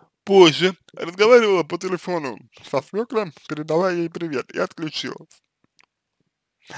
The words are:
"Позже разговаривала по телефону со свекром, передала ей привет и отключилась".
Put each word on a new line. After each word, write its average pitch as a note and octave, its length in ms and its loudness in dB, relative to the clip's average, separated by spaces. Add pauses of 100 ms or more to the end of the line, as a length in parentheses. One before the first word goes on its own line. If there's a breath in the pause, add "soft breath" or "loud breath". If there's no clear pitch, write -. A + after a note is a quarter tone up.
(240 soft breath)
"Позже F3+ 500 6 (180)
разговаривала G3+ 680 2
по E3 160 -8
телефону E3+ 600 -8 (320)
со C3+ 120 -2
свекром, G#3+ 500 -6 (160)
передала D#3 440 -2
ей E3+ 180 -4
привет D#3 440 -8
и - 40 -6
отключилась". - 840 -10 (1400 loud breath)